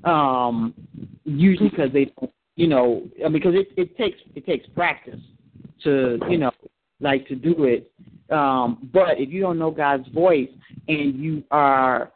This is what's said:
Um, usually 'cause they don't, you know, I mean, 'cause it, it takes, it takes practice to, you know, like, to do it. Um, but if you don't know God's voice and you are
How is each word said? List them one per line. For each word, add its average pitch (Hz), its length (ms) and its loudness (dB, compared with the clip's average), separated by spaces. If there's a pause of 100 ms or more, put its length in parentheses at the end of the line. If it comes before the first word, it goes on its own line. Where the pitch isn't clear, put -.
Um, 123 680 0 (520)
usually 180 440 4
'cause 151 240 -2
they 139 140 2
don't, - 260 -12 (240)
you 165 120 2
know, 123 340 2 (200)
I 156 60 -2
mean, 156 140 0
'cause 180 120 2
it, 196 220 0
it 180 220 -4
takes, 214 200 -4 (160)
it 139 120 -16
takes 147 220 -6
practice 151 520 -6 (640)
to, 131 360 0 (120)
you 175 80 2
know, 135 140 0 (480)
like, 139 280 -2
to 139 80 -8
do 156 280 0
it. 120 260 0 (400)
Um, 131 640 0
but 175 260 4
if 135 100 -4
you 190 120 -6
don't 175 160 -2
know 160 120 -2
God's 143 380 -2
voice 156 400 2 (400)
and 147 280 -2
you 151 340 -6
are 131 640 2